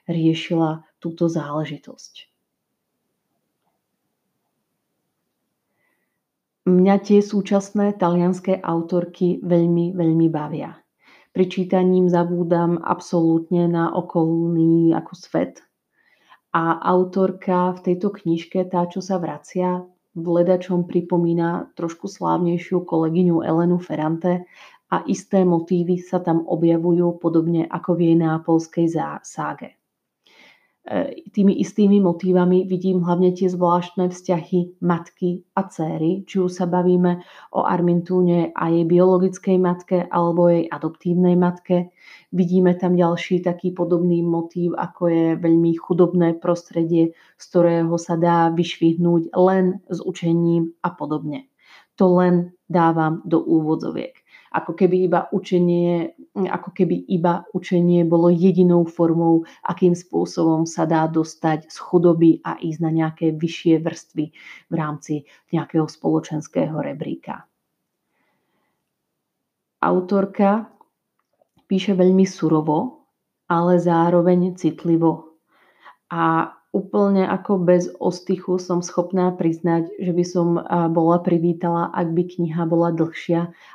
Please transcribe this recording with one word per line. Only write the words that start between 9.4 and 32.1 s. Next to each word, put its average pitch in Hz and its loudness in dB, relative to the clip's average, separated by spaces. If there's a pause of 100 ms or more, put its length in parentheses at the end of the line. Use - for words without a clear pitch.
veľmi, 170 0
veľmi 165 2
bavia. 151 -8 (560)
Pri 185 0
čítaní 185 0
zabúdam 170 0
absolútne 165 0
na 170 -2
okolný 165 0
ako 165 -10
svet. - -6 (960)
A 165 -2
autorka 185 0
v 180 -4
tejto 180 -2
knižke, 175 -4
tá, 175 -2
čo 180 -10
sa 185 -4
vracia, 180 -6 (300)
v 170 -8
ledačom 175 0
pripomína 170 -2
trošku 165 -10
slávnejšiu 175 -2
kolegyňu 165 0
Elenu 175 0
Ferrante 165 -4 (420)
a - -2
isté 190 0
motívy 175 0
sa 180 -6
tam 165 0
objavujú 170 0
podobne 165 0
ako 175 -4
v - - (100)
jej 165 6
nápolskej 160 0
zá-, 151 -6
ságe. - -12 (1120)
E, - -6
tými 196 2
istými 202 2
motívami 180 2